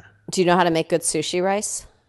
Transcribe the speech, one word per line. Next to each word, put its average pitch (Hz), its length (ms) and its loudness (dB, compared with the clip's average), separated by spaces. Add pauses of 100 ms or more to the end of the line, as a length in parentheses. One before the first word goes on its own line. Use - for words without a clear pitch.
(300)
Do - 100 0
you 175 60 2
know 175 100 4
how 185 80 4
to 175 60 2
make 160 180 0
good 160 140 0
sushi 165 400 -4
rice? 196 440 -4 (220)